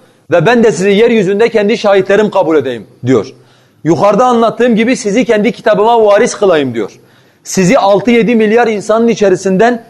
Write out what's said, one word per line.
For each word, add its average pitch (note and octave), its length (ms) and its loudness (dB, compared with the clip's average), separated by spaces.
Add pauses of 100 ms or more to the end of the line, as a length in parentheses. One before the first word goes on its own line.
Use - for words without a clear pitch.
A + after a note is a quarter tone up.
(320)
"Ve E3 140 2
ben A#3 180 2
de G#3+ 80 2
sizi F#3 180 -2
yeryüzünde G#3+ 600 2
kendi G#3+ 280 -2
şahitlerim G3+ 520 0
kabul D#3+ 280 0
edeyim." B2 300 -6 (180)
diyor. A2+ 280 0 (500)
"Yukarıda G3+ 420 0
anlattığım A#3 500 0
gibi A3+ 200 0
sizi G#3 300 -2
kendi G#3+ 260 -2
kitabıma A3 540 0
varis G#3 300 2
kılayım." D3+ 380 0
diyor. A2 260 -8 (440)
"Sizi F#3+ 360 0
altı G3 320 0
yedi A#3 240 2
milyar A3 320 2
insanın A3 400 -2
içerisinden G3 840 0